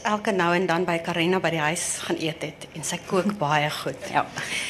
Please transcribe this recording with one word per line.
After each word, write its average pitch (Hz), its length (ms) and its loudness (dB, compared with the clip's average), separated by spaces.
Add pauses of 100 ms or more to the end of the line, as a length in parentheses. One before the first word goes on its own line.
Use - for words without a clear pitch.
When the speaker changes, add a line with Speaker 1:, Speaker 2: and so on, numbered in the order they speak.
Speaker 1:
elke 208 300 0
nou 175 220 4
en 180 120 4
dan 170 180 2
by 170 140 0
Karina 170 420 2
by 165 100 2
die 160 120 0
huis 156 220 0 (180)
gaan 175 180 -2
eet 156 220 -4
het - 320 -8
en 160 100 -10
sy 175 220 -4
kook 196 320 2
Speaker 2:
<laughs> 151 80 0
Speaker 1:
baie 151 240 4
goed. - 400 -6
Speaker 2:
Ja. - 160 2 (440)